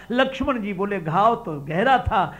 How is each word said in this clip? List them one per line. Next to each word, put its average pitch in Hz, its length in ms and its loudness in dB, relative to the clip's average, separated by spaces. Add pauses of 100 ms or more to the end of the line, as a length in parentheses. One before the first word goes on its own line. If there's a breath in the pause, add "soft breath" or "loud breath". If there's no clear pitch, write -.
(100)
लक्ष्मण 262 520 0
जी 202 100 -4
बोले, 196 280 -2
"घाव 196 460 2
तो 151 140 -6
गहरा 185 380 2
था 220 420 0